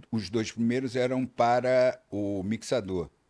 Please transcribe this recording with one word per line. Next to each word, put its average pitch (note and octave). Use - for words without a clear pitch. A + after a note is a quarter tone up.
os G#2+
dois A2+
primeiros A#2+
eram B2+
para B2
o G2+
mixador. G2